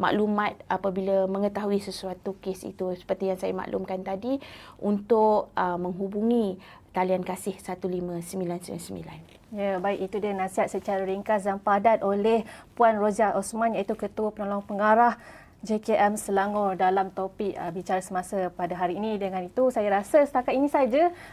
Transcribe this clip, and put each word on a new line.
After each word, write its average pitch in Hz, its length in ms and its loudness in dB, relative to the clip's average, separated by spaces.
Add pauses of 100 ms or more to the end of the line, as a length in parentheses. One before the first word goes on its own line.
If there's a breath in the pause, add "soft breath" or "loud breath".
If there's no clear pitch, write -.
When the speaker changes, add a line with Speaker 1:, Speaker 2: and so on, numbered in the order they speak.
Speaker 1:
maklumat 208 640 2
apabila 190 640 0
mengetahui 202 480 0
sesuatu 190 640 -8
kes 190 240 -8
itu. 185 320 -6
Seperti 190 320 -4
yang 185 80 -2
saya 185 160 -4
maklumkan 190 480 -6
tadi, 202 400 -4 (400 loud breath)
untuk, 214 720 4
uh, 180 240 0
menghubungi 196 800 0 (400 loud breath)
talian 185 240 2
kasih 185 400 -6
satu 185 240 -8
lima 180 320 -2
sembilan 175 480 -6
sembilan 170 160 -8
sembilan. 160 380 -12 (340)
Speaker 2:
Ya, 196 240 -2
baik, 190 320 -2
itu 220 80 -6
dia 202 160 -2
nasihat 190 400 -2
secara 190 320 -2
ringkas 196 400 -2
dan 196 160 -2
padat 208 400 4
oleh 202 480 2 (240 loud breath)
Puan 226 240 6
Rozia 208 400 2
Osman, 220 400 -2
iaitu 196 160 -2
Ketua 214 400 -4
Penolong 202 320 -4
Pengarah 220 560 4 (360 loud breath)
J 214 240 -4
K 220 160 0
M 208 160 4
Selangor 202 640 0
dalam 190 320 2
topik, 190 480 -6
uh, 175 160 -6
Bicara 185 240 -2
Semasa 185 560 -4
pada 175 240 -4
hari 180 240 -2
ini. 214 160 -2
Dengan 190 240 -4
itu, 247 320 0
saya 208 160 2
rasa 202 320 4
setakat 254 320 0
ini 277 160 2
saja, 285 400 4 (240 loud breath)